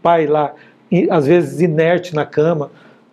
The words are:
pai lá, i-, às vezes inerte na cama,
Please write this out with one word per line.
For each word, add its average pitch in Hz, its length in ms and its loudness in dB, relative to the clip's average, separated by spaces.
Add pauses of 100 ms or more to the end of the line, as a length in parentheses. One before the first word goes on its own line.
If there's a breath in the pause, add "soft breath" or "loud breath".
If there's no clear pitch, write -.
pai 170 240 2
lá, 147 280 -2 (360 loud breath)
i-, 190 200 0
às 156 160 0
vezes 147 340 0
inerte 165 540 0
na 147 100 -2
cama, 151 460 -2 (420 soft breath)